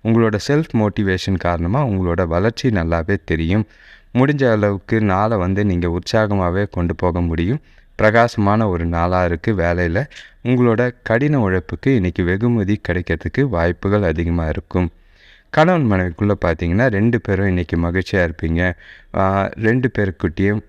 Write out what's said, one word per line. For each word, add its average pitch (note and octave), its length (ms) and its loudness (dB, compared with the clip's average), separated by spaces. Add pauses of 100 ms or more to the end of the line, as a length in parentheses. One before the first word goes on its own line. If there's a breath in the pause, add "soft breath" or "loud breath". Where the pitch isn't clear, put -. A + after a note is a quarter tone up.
உங்களோட A2 440 2
செல்ஃப் D3+ 260 0
மோட்டிவேஷன் G2 640 0
காரணமா F2 480 0
உங்களோட F#2 420 0
வளர்ச்சி G2+ 420 0
நல்லாவே E2+ 560 0
தெரியும். E2+ 420 0 (460 loud breath)
முடிஞ்ச C3+ 380 2
அளவுக்கு G#2 500 0
நாளை G#2 360 2
வந்து F#2+ 280 0
நீங்க F2 220 0
உற்சாகமாவே G2 840 0
கொண்டு E2+ 260 -2
போக F2+ 260 -2
முடியும். E2+ 380 -2 (360 soft breath)
பிரகாசமான A2 720 2
ஒரு E2+ 180 -2
நாளா F2 400 0
இருக்கு F2 280 -2
வேலையில. F2 520 0 (380 loud breath)
உங்களோட B2 480 2 (120)
கடின C#3 360 0
உழைப்புக்கு F#2+ 560 0
இன்னைக்கு F#2 280 0
வெகுமதி G2+ 640 0
கிடைக்கிறதுக்கு F2 540 -2
வாய்ப்புகள் G2 600 0
அதிகமா E2+ 460 0
இருக்கும். E2+ 420 -2 (600 soft breath)
கணவன் D#3 420 2
மனைவிக்குள்ள F#2 400 0 (140)
பார்த்தீங்கன்னா, F2 420 0
ரெண்டு A2 340 0
பேரும் G2 260 -2
இன்னைக்கு F2+ 300 -2
மகிழ்ச்சியா F2 520 0
இருப்பீங்க. E2 440 -2 (420 loud breath)
ஆ, F#2+ 380 0
ரெண்டு A#2 440 0
பேருக்கிட்டயும் G2 720 -2